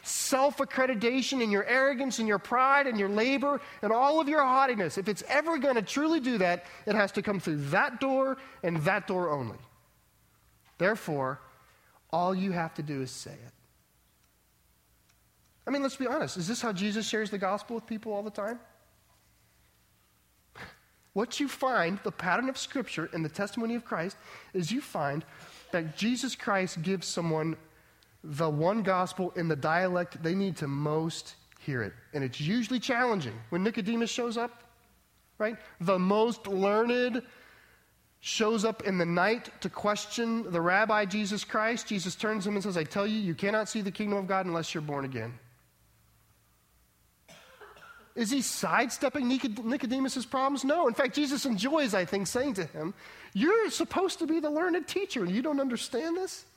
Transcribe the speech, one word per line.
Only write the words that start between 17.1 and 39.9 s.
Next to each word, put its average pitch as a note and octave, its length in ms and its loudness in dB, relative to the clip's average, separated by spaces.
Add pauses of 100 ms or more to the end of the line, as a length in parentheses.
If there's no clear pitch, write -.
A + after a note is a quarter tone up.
the G#3 40 -2
gospel G3+ 380 -2
with A3 100 -8
people G#3+ 280 -6
all G3+ 100 -4
the G#3+ 80 -8
time? A3 300 -6 (2500)
What A#3 260 -2
you C#4+ 80 0
find, G3+ 560 2
the G3 80 -2
pattern F#3 360 0
of C4 80 -4
Scripture - 560 -4
and E3 120 -2
the D#3 40 -2
testimony A3+ 460 -4
of A#3 100 -6
Christ, F#3 320 -4 (380)
is F3+ 160 0
you B3 100 0
find D3+ 440 -2 (480)
that D#3+ 240 -2
Jesus A#3+ 400 -2
Christ F#3+ 440 0
gives F3+ 280 -2
someone D#3+ 480 0 (640)
the D#3 260 -2
one E3+ 360 2
gospel F3+ 480 0
in E3+ 160 -2
the D#3 80 2
dialect F3 640 0
they E3 140 0
need G3 220 -2
to D3 100 -4
most D3+ 680 -2 (240)
hear B2+ 240 -4
it. G2 100 -4 (200)
And D3 100 -2
it's B2+ 180 -4
usually A3 380 0
challenging. G#3+ 580 0 (140)
When F3 140 0
Nicodemus A3+ 460 0
shows A#3 260 -4
up, A#3+ 260 -6 (760)
right? G#3+ 200 -2 (220)
The F#3 180 4
most G#3 480 4
learned A3+ 800 2 (960)
shows A3 440 0
up A3 180 -2
in F#3+ 160 0
the E3+ 80 2
night F#3+ 540 0
to F3+ 100 -6
question A3+ 800 -2